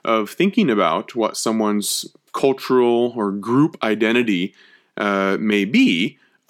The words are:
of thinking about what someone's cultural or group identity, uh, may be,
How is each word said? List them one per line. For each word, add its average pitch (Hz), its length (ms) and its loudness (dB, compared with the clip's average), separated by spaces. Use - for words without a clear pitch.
of 110 240 0
thinking 190 400 0
about 98 480 0
what 107 220 -2
someone's 107 640 -2
cultural 123 840 2
or 101 160 -2
group 120 500 0
identity, 110 720 0
uh, 98 420 0
may 104 240 0
be, 107 540 0